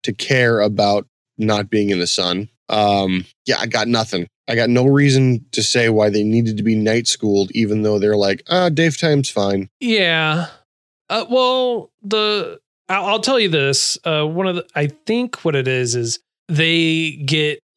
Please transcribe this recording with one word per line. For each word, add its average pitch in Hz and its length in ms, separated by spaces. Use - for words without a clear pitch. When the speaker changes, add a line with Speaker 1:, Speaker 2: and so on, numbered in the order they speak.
Speaker 1:
to 113 100
care 120 480
about 104 440
not 104 320
being 104 220
in 92 80
the 87 80
sun. 92 420
Um, 98 560
yeah, - 140
I 117 80
got 110 200
nothing. 110 400
I 117 80
got 117 140
no 123 160
reason 135 680
to 110 120
say 117 260
why 107 200
they 104 140
needed 110 340
to 104 60
be 110 120
night 110 320
schooled, 101 440
even 107 320
though 107 160
they're 104 180
like, 98 320
"Ah, 180 200
daytime's 151 600
fine." 98 400
Speaker 2:
Yeah. 170 680
Uh, 214 200
well, 254 640
the, 208 580
I'll, 190 160
I'll 208 140
tell 254 200
you 208 100
this. 139 540
Uh, 151 220
one 175 220
of 180 80
the, 175 200
I 147 120
think 233 580
what 156 100
it 131 120
is, 127 280
is 117 240
they 160 640
get 151 480